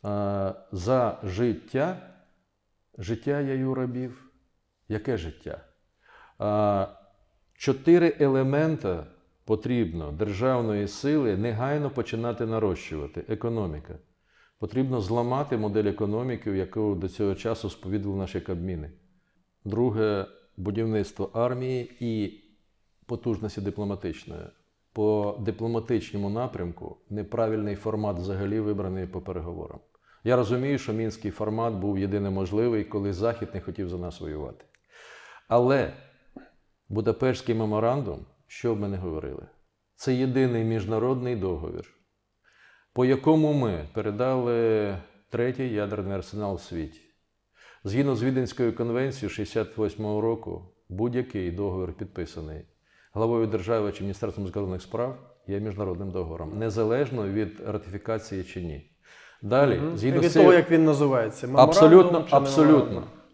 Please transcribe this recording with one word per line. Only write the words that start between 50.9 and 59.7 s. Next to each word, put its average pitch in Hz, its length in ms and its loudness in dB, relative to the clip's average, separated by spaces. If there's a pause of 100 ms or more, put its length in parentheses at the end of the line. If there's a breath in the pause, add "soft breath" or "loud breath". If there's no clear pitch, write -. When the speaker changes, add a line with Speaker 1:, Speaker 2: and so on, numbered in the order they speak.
Speaker 1:
договір, 92 420 -4
підписаний 82 680 -10 (520)
главою 113 340 0
держави 104 440 -2
чи - 120 -8
Міністерством 101 440 -6
закордонних 92 340 -4
справ, 127 360 -6 (300)
є 98 120 -4
міжнародним 98 520 -6
договором, 82 480 -8
незалежно 113 680 0
від 101 400 -4
ратифікації 101 760 -6
чи - 180 -10
ні. 76 300 -10 (500 soft breath)
Далі, 117 380 4